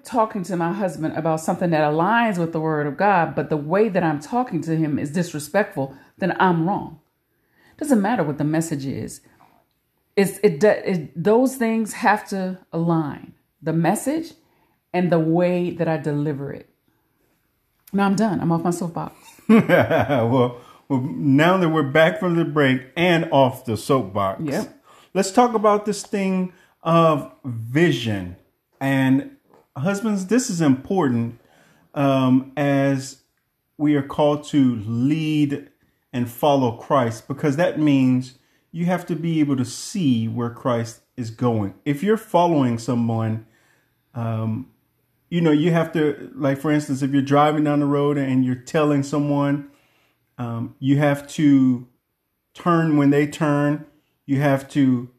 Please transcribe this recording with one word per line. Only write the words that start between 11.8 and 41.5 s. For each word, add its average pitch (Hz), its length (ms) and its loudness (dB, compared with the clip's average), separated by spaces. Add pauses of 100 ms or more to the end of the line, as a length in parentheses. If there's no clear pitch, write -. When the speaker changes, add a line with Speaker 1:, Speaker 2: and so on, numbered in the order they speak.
Speaker 1:
have 214 340 0
to 185 300 -6 (120)
align, 165 600 -2 (280)
the 160 120 -4
message 214 580 -2 (600)
and 175 180 0
the 175 80 2
way 175 520 0
that 165 180 -4
I 160 80 -2
deliver 147 560 -4
it. - 160 -18 (1200)
No, 202 100 2
I'm 196 120 2
done. 202 260 0
I'm 165 100 0
off 165 120 0
my 180 80 0
soapbox. 165 440 -8 (180)
Speaker 2:
<laughs> - 160 -20
Well, 127 1080 4 (300)
well, 131 120 0
now 165 560 2
that 175 120 2
we're 156 140 0
back 156 360 2
from 175 160 0
the 165 100 2
break 143 360 2 (140)
and 165 360 2
off 139 340 2
the 113 100 -2
soapbox, 101 680 -2
Speaker 1:
Yep. 151 400 -6 (300)
Speaker 2:
let's 196 180 -2
talk 240 220 4
about 208 320 2
this 208 180 -6
thing 190 500 -4 (300)
of 165 480 2 (120)
vision. 117 920 -2 (420)
And 135 580 0 (380)
husbands, 196 520 -4
this 247 220 0
is 175 120 -2
important, 131 800 0 (540)
um, 131 640 2
as 139 680 -2 (540)
we 151 180 2
are 139 80 0
called 147 420 0
to 131 300 2 (100)
lead 147 840 -2 (440)
and 120 160 -4
follow 131 480 0
Christ, 120 500 -2
because 143 300 -2
that 170 220 0
means 131 580 2 (340)
you 170 140 -4
have 180 220 -2
to 175 80 -4
be 160 240 -2
able 143 180 2
to 123 80 -2
see 123 640 -2
where 117 220 -4
Christ 117 520 -4 (160)
is 113 140 -8
going. 110 420 -2 (100)